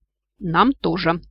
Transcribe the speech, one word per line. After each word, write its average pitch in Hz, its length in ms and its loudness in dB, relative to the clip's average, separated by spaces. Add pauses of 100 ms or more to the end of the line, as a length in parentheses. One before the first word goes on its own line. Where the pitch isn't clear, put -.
(400)
"Нам 190 360 2
тоже", 165 560 -4